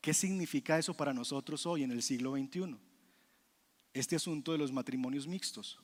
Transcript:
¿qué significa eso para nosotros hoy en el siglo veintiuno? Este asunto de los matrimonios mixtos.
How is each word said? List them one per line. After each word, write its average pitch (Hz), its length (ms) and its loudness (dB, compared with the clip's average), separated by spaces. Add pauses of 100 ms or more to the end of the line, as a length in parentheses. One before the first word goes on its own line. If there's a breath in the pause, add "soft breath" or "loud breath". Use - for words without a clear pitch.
¿qué 156 100 2
significa 165 680 2
eso 143 160 0
para 143 180 0
nosotros 135 540 -2
hoy 143 160 2
en 127 80 0
el 120 100 0
siglo 127 300 0
veintiuno? 139 480 -2 (1120 soft breath)
Este 139 220 0
asunto 156 360 0
de 160 60 4
los 143 140 2
matrimonios 131 560 0
mixtos. - 560 -6